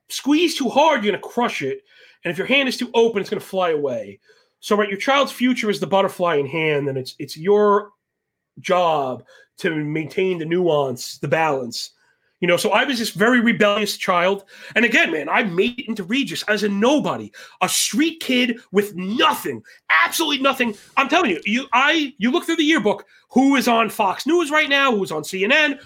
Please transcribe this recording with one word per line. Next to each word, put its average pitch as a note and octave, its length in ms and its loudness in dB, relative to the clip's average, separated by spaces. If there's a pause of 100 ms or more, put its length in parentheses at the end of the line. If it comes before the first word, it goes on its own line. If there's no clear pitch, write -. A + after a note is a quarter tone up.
squeeze D#4 480 0
too B3 120 -2
hard, C#4+ 340 4
you're G#3 100 2
gonna D#3+ 100 -6
crush - 380 -4
it. C3+ 200 -6 (420)
And F3 80 -4
if D#3 60 -8
your F3+ 100 -4
hand C4+ 220 2
is B3 80 -4
too A#3+ 160 -8
open, A3+ 280 2
it's F#3 80 -6
gonna G3+ 100 -4
fly F#3 320 -2
away. A#2+ 480 -4 (400)
So, - 160 -2
right, G#3 140 2
your G3 100 -6
child's C4+ 320 0
future A#3+ 380 0
is E3+ 100 0
the E3 80 -6
butterfly F#3 480 0
in C#3+ 100 0
hand, D3 440 -2
and C3+ 80 -4
it's, B2+ 200 -10
it's C#3+ 200 -12
your G3+ 540 2 (680)
job D3+ 640 0 (340)
to E3+ 160 -4 (100)
maintain D#3+ 540 -2
the D#3 80 -8
nuance, D#3 720 0
the D3+ 100 -8
balance. C#3+ 640 -2 (480)
You F3+ 80 -2
know, F3 100 4
so G3+ 120 0
I A3 140 4
was C4 160 -2
this A3+ 100 -4
very A#3 320 2
rebellious G#3 560 2
child. F#3+ 460 0 (320)
And A3 100 4
again, D#4+ 260 2
man, D3+ 160 -4
I G3 160 0
made G#3+ 360 -2
it - 100 -12
into A3 140 -6
Regis F#3+ 400 -4
as G#3 180 -2
a G#3 80 0
nobody, G3 600 0 (300)
a F#3 60 2
street D#4+ 520 0
kid B3 400 0 (120)
with G3 240 0
nothing, F#3 680 -2 (420)
absolutely D4+ 380 -2
nothing. B3+ 320 0 (220)
I'm C4+ 120 2
telling D#4+ 220 2
you, D#3 160 -4
you, A#3+ 260 -2
I, C#4+ 460 0
you G#3+ 100 2
look D#4 160 0
through E4 120 -2
the E4 60 2
yearbook, C4 440 0 (220)
who C#4 260 4
is B3 120 2
on A3+ 220 2
Fox G3 380 -2
News D#4+ 240 0
right D4+ 180 2
now, C#4 260 2
who's F#3+ 160 -2
on D#3 120 -6
C F#3+ 220 -6
N A3+ 60 2
N, D4 340 2